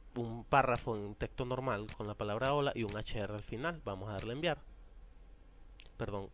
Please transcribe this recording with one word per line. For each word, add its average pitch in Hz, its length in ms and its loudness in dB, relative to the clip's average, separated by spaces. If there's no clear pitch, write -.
un 117 280 -2
párrafo 127 540 6
en 104 180 -4
texto - 300 -2
normal 123 500 0
con 110 100 -4
la 104 100 -2
palabra 113 360 2
hola 143 240 4
y 117 80 2
un 104 140 0
H - 200 -2
R 104 160 0
al 104 100 -4
final. 156 420 -4
Vamos 98 240 -2
a 107 40 -2
darle 98 180 -2
a 120 40 -2
enviar. 156 220 2
Perdón, 101 380 -2